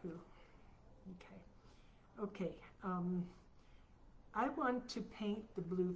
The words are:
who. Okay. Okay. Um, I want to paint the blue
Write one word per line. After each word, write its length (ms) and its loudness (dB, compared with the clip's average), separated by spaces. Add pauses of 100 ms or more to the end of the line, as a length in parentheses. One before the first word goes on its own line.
who. 60 -2 (1080)
Okay. 260 -14 (800)
Okay. 340 2 (280)
Um, 400 4 (1120)
I 140 6
want 400 4
to 120 -2
paint 420 0 (120)
the 60 2
blue 340 4